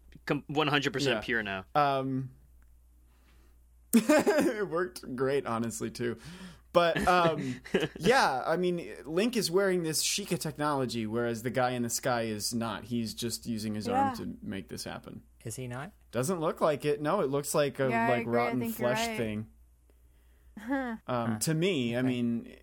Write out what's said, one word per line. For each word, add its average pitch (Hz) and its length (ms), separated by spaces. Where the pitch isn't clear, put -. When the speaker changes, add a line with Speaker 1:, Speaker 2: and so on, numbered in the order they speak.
Speaker 1:
com-, 147 220
one 151 180
hundred 139 260
percent 131 240
Speaker 2:
Yeah. 107 40
Speaker 1:
pure 117 240
now. 95 200
Speaker 2:
Um, 135 540
<laughs> - 20
it 226 720
worked 165 460
great, 135 320
honestly, 113 440
too. - 280
But, 175 340
um, 160 540
Speaker 1:
<laughs> 151 200
Speaker 2:
yeah, 185 460
I 165 120
mean, 180 280
Link 202 320
is 175 140
wearing 185 340
this 160 180
Sheikah 185 380
technology, 135 680
whereas 117 380
the 127 60
guy 127 200
in 123 120
the 117 80
sky 120 320
is 107 300
not. 113 320
He's 113 300
just - 320
using 110 300
his 107 120
arm 269 200
Speaker 3:
Yeah. - 60
Speaker 2:
to - 180
make 98 260
this - 160
happen. - 380
Speaker 4:
Is 113 120
he 131 120
not? 131 240
Speaker 2:
Doesn't 147 300
look 165 200
like 147 240
it. 147 160
No, 160 200
it 139 100
looks 143 240
like 147 260
a, 135 80
Speaker 3:
Yeah, 226 180
I - 40
Speaker 2:
like, 120 120
Speaker 3:
agree. 120 160
I 233 60
Speaker 2:
rotten 247 160
Speaker 3:
think 226 180
you're 120 160
Speaker 2:
flesh 233 120
Speaker 3:
right. 220 100
Speaker 2:
thing. 110 360
Speaker 3:
<laughs> - 1040
Huh. 240 380
Speaker 2:
Um, 117 260
Speaker 4:
Huh. 107 80
Speaker 2:
to 160 140
me, 156 400
I 123 60
Speaker 4:
Okay. 131 80
Speaker 2:
mean, 120 540